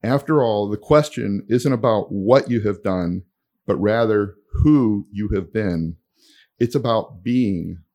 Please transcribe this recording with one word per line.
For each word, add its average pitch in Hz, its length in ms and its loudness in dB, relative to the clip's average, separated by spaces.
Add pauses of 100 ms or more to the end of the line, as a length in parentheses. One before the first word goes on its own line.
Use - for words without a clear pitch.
After 139 400 0
all, 104 280 0
the 104 80 -6
question 117 680 0
isn't 127 240 0
about 110 380 0
what 104 400 2
you 117 120 0
have 101 200 -4
done, 90 420 -4 (420)
but 101 100 0
rather 104 600 0 (260)
who 117 480 2
you 104 240 -8
have 95 180 -6
been. 85 440 -4 (640)
It's 117 160 -2
about 113 480 -2
being 98 560 -2 (160)